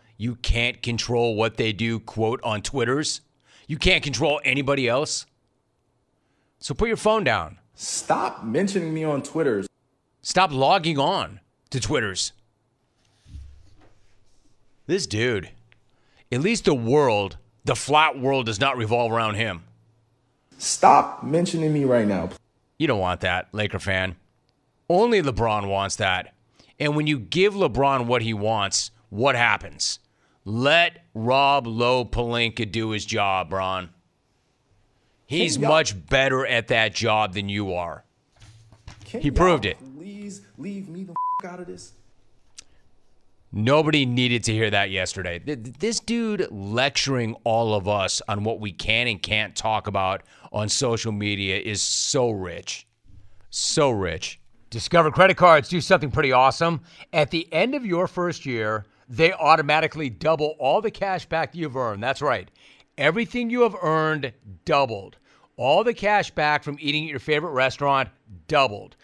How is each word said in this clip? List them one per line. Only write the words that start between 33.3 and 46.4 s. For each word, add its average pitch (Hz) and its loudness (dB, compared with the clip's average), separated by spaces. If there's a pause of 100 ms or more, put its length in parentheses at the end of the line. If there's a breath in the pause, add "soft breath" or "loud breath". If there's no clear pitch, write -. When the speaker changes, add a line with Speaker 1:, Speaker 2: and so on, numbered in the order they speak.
Speaker 1:
Bron. 92 -4 (1400)
He's 170 0
Speaker 2:
Can 135 -2
y'all 143 4
Speaker 1:
much 151 2
better 135 2
at 117 0
that 113 2
job 107 0
than 98 -4
you 101 -4
are. 85 -6 (1000)
Speaker 2:
Can - -10
Speaker 1:
He - 0
Speaker 2:
y'all - 0
Speaker 1:
proved 175 6
it. 92 -2 (180)
Speaker 2:
please 202 -14 (160)
leave 190 -10
me 180 -12
the 175 -14 (300)
f-, 180 -12
out 180 -12
of 175 -14
this? 180 -18 (1600)
Speaker 1:
Nobody 143 2
needed 120 2
to 113 0
hear 110 0
that 101 2
yesterday. 90 -4
Th-, 135 -8
th-, 120 -16
this 214 -4
dude 220 -4